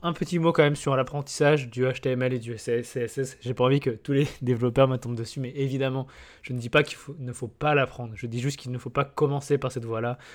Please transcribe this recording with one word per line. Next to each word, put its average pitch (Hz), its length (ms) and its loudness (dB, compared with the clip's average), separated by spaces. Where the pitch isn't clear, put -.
un 170 100 0
petit 170 260 -2
mot 165 140 6
quand 160 100 6
même 147 140 4
sur - 200 0
l'apprentissage 139 720 2
du 123 140 0
H 127 180 0
T 135 80 2
M 123 100 0
L 127 140 0
et 127 40 -2
du 113 200 -10
C - 140 -4
S 120 240 -2
S. 131 440 -4
J'ai 123 140 -4
pas 123 100 2
envie 139 160 6
que - 80 -2
tous 120 240 -2
les 139 220 4
<laughs> - 80 -20
développeurs 123 440 4
me 131 120 2
tombent 120 180 -6
dessus, 117 240 -8
mais 123 160 -6
évidemment, 135 500 -2
je - 100 -10
ne 123 60 -4
dis 120 100 -6
pas 151 140 6
qu'il - 160 -10
faut, 143 200 -16
ne 123 140 -8
faut 120 160 -8
pas 151 260 0
l'apprendre. 123 400 -2
Je 113 120 -10
dis 117 140 -6
juste 139 180 -4
qu'il 127 120 -12
ne 127 60 -6
faut 123 140 -10
pas 139 160 -2
commencer 143 500 0
par 135 160 -2
cette 117 140 -8
voie-là. 117 320 -4